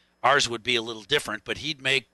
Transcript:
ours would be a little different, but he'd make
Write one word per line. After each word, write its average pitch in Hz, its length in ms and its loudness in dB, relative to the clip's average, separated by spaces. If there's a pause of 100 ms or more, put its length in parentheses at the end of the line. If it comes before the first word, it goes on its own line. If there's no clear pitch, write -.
(220)
ours 127 260 4
would 117 140 -6
be 123 120 0
a 117 60 2
little 110 220 -8
different, 110 420 -2
but 110 140 -6
he'd 135 240 -8
make 131 320 0